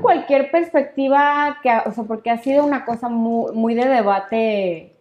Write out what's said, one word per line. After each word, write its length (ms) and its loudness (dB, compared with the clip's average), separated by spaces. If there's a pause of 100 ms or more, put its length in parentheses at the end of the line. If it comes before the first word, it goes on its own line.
cualquier 480 2
perspectiva 1120 0
que 80 0
ha-, 160 2
o 60 -6
sea, 120 -8
porque 260 -6
ha 80 0
sido 260 2
una 200 -2
cosa 240 -6
mu-, 460 -2
muy 200 0
de 140 0
debate 1120 0